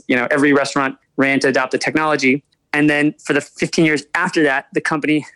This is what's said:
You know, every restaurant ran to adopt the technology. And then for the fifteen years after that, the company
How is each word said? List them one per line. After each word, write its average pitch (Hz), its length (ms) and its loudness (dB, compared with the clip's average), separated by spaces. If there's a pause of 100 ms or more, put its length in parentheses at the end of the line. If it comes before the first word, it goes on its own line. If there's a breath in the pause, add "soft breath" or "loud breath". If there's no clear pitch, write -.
You 127 80 0
know, 120 140 0
every 147 220 2
restaurant 139 460 0 (180)
ran 135 240 2
to 143 80 2
adopt 131 220 0
the 127 80 -2
technology. 147 640 0 (300)
And 147 180 2
then 147 240 0 (100)
for - 80 -4
the 151 80 0
fifteen - 440 -2
years 156 200 0 (100)
after 175 280 0
that, 139 300 0
the 160 80 -2
company 151 440 -2 (120)